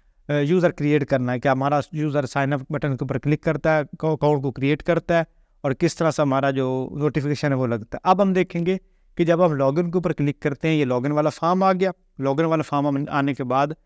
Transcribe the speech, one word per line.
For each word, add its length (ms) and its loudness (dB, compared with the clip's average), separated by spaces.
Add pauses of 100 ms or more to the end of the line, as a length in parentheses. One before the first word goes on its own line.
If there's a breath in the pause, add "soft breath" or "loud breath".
(300)
user 420 2
create 320 2
करना 280 0
है, 80 -2
कि 100 0
हमारा 320 2 (120)
यूज़र 320 -2
साइन 260 -2
अप 200 -4
बटन 240 -2
के 100 -4
ऊपर 120 -4
क्लिक 260 -2
करता 300 0
है, 100 2
अकाउंट 580 0
को 100 -2
क्रिएट 300 0
करता 360 0
है 80 2 (380)
और 100 0
किस 240 0
तरह 140 2
से 100 -2
हमारा 300 2
जो 460 -2
नोटिफिकेशन 520 -2
है 60 2
वो 100 0
लगता 320 -4
है। 140 0
अब 100 4
हम 120 2
देखेंगे 460 0 (380)
कि 80 2
जब 160 2
हम 160 2
login 340 0
के 60 -2
ऊपर 160 -2
क्लिक 280 -2
करते 260 -2
हैं, 80 2
ये 100 2
login 260 0
वाला 180 0
फॉर्म 340 0
आ 100 4
गया। 200 0 (280)
login 240 0
वाला 180 0
फॉर्म 240 -2
हम 220 -2
आने 240 0
के 100 -8
बाद 320 0 (100)